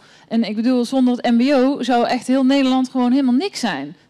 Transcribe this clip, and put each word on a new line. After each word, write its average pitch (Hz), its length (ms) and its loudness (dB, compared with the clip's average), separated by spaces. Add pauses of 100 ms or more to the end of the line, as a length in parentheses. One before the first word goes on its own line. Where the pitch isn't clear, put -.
(280)
En 226 160 -2
ik 208 120 -6
bedoel, 240 280 0
zonder 247 320 0
het 240 140 -4
M 233 60 2
B 254 160 2
O 262 300 2
zou 240 240 0
echt - 200 -4
heel 262 180 2
Nederland 262 440 2
gewoon 247 220 -2
helemaal 254 240 2
niks 370 260 -2
zijn. 147 360 -6 (140)